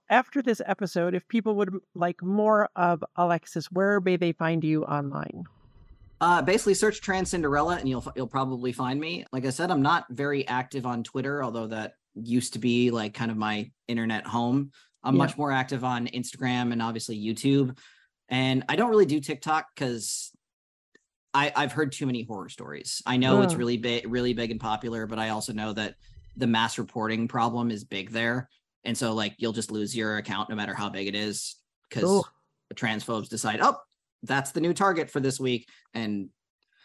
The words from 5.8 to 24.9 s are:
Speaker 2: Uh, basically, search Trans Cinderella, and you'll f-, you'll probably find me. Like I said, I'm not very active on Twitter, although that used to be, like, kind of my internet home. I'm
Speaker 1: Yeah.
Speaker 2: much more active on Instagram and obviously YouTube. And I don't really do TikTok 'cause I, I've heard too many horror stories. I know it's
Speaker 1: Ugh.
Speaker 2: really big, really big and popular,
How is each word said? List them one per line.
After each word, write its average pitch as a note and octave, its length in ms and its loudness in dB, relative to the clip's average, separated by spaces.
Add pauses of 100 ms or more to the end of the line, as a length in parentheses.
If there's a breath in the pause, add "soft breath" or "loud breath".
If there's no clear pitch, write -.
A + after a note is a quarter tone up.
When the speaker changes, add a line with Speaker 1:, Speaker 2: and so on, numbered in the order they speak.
Speaker 2:
Uh, E3+ 200 6
basically, G3 320 4
search G#3 280 2
Trans F#3 280 0
Cinderella, D#3 480 2
and C3 120 -2
you'll B2 160 -2
f-, - 100 -10
you'll B2+ 120 -4
probably B2+ 440 -2
find B2+ 280 -2
me. E3+ 320 -6
Like B2+ 140 -4
I C3+ 40 0
said, E3 200 -2
I'm D#3 120 2
not D#3 280 4
very C#3 380 -2
active B2+ 380 -4
on A#2+ 180 -2
Twitter, C#3 400 -4
although A2+ 240 -4
that A2 260 -8 (220)
used A#2 380 -2
to - 60 -8
be, A#2+ 300 2
like, A2 240 -2
kind A#2 160 -4
of A2 80 -4
my G#2+ 320 -2 (180)
internet A2+ 380 -2
home. B2 460 0 (320 soft breath)
I'm B2+ 120 4
Speaker 1:
Yeah. - 40 6
Speaker 2:
much D3+ 180 2
more C#3+ 140 0
active C3 320 0
on A#2+ 240 -2
Instagram B2 640 -2
and A#2 100 -2
obviously A2+ 380 -4
YouTube. B2+ 580 2 (520 soft breath)
And C3 380 2
I D3 100 0
don't A#3 120 4
really G#3+ 160 8
do D3+ 140 2
TikTok D3+ 560 -2
'cause A#2+ 560 -4 (1040)
I, C#3+ 200 4
I've C3+ 180 2
heard C#3+ 180 0
too C#3+ 160 -4
many B2 160 -2
horror G2+ 260 -10
stories. - 560 -10
I B2+ 120 2
know C3 240 6
it's F3 120 4
Speaker 1:
Ugh. D#3+ 60 0
Speaker 2:
really A#2+ 180 0
big, A#2 320 -2
really B2 240 0
big A#2 160 -2
and A2+ 100 -6
popular, A2 460 -4